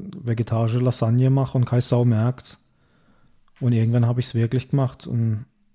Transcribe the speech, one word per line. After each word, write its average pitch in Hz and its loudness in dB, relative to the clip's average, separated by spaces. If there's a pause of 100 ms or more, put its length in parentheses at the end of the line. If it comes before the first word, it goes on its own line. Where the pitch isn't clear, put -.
(220)
vegetarische 117 -2
Lasagne 123 2
mache 135 0
und 123 2
keine 123 0
Sau 123 0
merkt's. 120 0 (1000)
Und 123 0
irgendwann 117 2
hab 123 0
ich's - -6
wirklich 117 0
gemacht 135 -2
und 113 -2 (280)